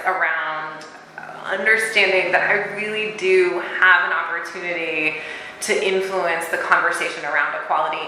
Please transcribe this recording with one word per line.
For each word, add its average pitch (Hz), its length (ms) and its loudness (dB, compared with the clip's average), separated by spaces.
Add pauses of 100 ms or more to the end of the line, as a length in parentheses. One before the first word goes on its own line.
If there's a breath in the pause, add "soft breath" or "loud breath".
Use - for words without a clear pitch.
around 160 800 -2 (600)
understanding 196 840 2
that - 180 4
I 202 240 0
really 214 440 -4
do 180 420 4 (180)
have 180 280 6
an 180 80 -2
opportunity 165 1040 -4 (440 loud breath)
to - 260 0
influence 190 600 0
the 175 100 -2
conversation 165 680 0
around 147 360 0
equality 160 360 0 (100)